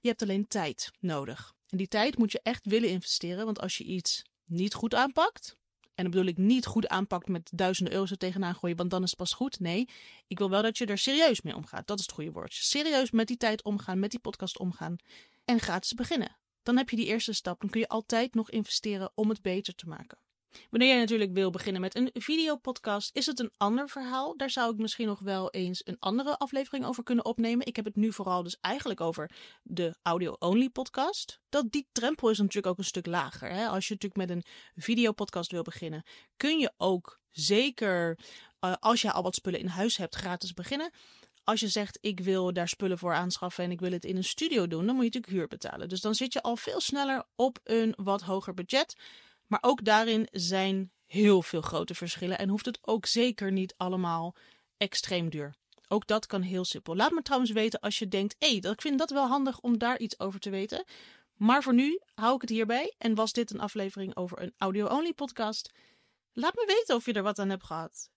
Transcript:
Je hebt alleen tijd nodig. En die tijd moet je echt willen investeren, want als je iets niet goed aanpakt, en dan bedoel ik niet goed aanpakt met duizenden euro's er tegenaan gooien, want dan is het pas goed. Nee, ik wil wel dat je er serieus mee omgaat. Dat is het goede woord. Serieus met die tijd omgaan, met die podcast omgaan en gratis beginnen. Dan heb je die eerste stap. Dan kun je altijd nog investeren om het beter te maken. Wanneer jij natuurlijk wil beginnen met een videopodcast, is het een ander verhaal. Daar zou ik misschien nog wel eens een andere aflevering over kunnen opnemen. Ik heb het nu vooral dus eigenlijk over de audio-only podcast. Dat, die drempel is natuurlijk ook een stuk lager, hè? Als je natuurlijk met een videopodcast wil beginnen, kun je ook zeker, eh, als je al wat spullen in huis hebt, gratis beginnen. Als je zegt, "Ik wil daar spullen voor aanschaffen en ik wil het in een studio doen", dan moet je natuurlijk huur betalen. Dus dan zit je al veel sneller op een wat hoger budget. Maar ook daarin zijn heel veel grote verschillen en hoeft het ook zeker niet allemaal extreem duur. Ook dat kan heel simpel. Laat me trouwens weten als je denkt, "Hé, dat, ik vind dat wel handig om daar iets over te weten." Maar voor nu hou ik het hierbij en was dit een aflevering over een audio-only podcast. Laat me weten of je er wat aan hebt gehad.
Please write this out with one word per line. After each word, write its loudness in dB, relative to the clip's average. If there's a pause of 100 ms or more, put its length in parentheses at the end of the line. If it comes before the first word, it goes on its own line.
Je 0
hebt 0
alleen 0
tijd -4 (100)
nodig. -4 (140)
En -6
die -2
tijd 2
moet 4
je -4
echt -2
willen 2
investeren, -2
want -4
als -4
je -10
iets -2 (220)
niet -2
goed -2
aanpakt, 2 (380)
en -6
dan 0
bedoel 2
ik -2
niet 4
goed 0
aanpakt -2
met -4
duizenden 2
euro's 0
er -6
tegenaan -2
gooien, -2
want -2
dan 0
is 0
het -6
pas -2
goed. -4
Nee, 0 (380)
ik -8
wil 0
wel 4
dat 0
je -2
er -2
serieus 4
mee -6
omgaat. -10
Dat -4
is -4
het -8
goede -8
woord. -10
Serieus 2
met 4
die -4
tijd 0
omgaan, -2
met 0
die -6
podcast -8
omgaan -4 (480)
en 4
gratis -2
beginnen. -2 (260)
Dan 4
heb 2
je -2
die 0
eerste 0
stap. -4
Dan -4
kun 0
je 0
altijd 0
nog 0
investeren -2
om 2
het 0
beter -2
te -16
maken. -14 (520)
Wanneer 6
jij 8
natuurlijk 2
wil 4
beginnen -4
met -2
een 2
videopodcast, -2
is 0
het -4
een -4
ander 2
verhaal. -6
Daar -4
zou 0
ik -4
misschien -2
nog -2
wel -2
eens -4
een -8
andere 0
aflevering -2
over -4
kunnen 2
opnemen. 0
Ik -6
heb -4
het -4
nu 4
vooral -2
dus -6
eigenlijk -2
over -2 (320)
de -4
audio-only 2
podcast. -4
Dat, 0
die -2
drempel 2
is 4
natuurlijk 2
ook 0
een -4
stuk -4
lager, -4
hè? -2
Als -2
je -2
natuurlijk -4
met -2
een -4 (380)
videopodcast 0
wil -4
beginnen, -8 (340)
kun 2
je 2
ook 0 (100)
zeker, 2 (400)
eh, 0
als 6
je 2
al 2
wat 0
spullen -2
in -4
huis 0
hebt, -6
gratis -6
beginnen. -6 (540)
Als 2
je 0
zegt, -2
"Ik -2
wil 2
daar 0
spullen -2
voor 0
aanschaffen -2
en -2
ik -4
wil -2
het -4
in -2
een 0
studio 0
doen", 0
dan 2
moet 4
je 2
natuurlijk -6
huur 0
betalen. -8
Dus -6
dan 0
zit -2
je -2
al 0
veel -4
sneller 0 (100)
op 2
een 2
wat 0
hoger -4
budget. 0 (500)
Maar 0
ook 4
daarin 4
zijn 0 (140)
heel 6
veel -4
grote -4
verschillen -4
en 0
hoeft 0
het -4
ook 0
zeker 2
niet 0
allemaal -2 (420)
extreem -2
duur. -8 (340)
Ook 0
dat 0
kan -2
heel -2
simpel. -6
Laat 4
me 0
trouwens 2
weten 0
als -2
je -4
denkt, 0
"Hé, 4
dat, -2
ik -6
vind 0
dat 0
wel 2
handig 0
om 2
daar 0
iets -6
over -6
te -6
weten." -4 (500)
Maar 6
voor 2
nu 4 (140)
hou 4
ik -2
het -6
hierbij 0
en 2
was 2
dit 0
een -8
aflevering -4
over -6
een -10
audio-only 0
podcast. -4 (600)
Laat 0
me 2
weten 4
of 0
je -2
er 0
wat 0
aan 0
hebt -4
gehad. -8